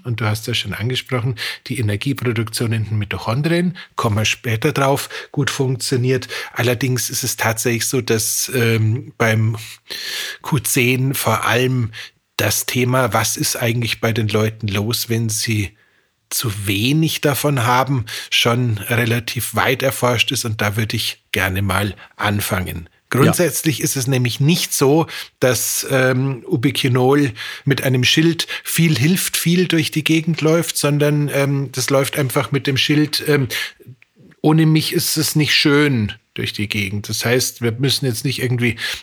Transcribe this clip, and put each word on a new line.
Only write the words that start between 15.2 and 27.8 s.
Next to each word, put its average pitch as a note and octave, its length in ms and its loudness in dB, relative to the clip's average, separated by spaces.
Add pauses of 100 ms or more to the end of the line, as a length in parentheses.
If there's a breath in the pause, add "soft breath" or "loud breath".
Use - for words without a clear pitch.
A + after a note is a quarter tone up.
sie G#2 400 -2 (580)
zu - 240 -4 (140)
wenig C3 560 2
davon C#3+ 420 2
haben, B2+ 400 2 (240 loud breath)
schon A#2+ 480 2
relativ A#2 800 -2
weit A#2 280 2
erforscht B2 500 0
ist. A#2+ 120 -4
Und A2 160 -4
da G#2 160 -2
würde A2+ 200 -2
ich - 260 -6 (100)
gerne F#2+ 300 0
mal F#2+ 340 -2 (200 loud breath)
anfangen. F#2+ 720 -2 (340)
Grundsätzlich D#3+ 560 2
ist D3+ 160 -2
es B2 100 -2
nämlich B2+ 340 0
nicht D#3+ 320 2
so, D3+ 340 4 (340 loud breath)
dass, - 500 0
ähm, C3 560 0
Ubiquinol C3 880 2 (320 loud breath)
mit C3+ 180 2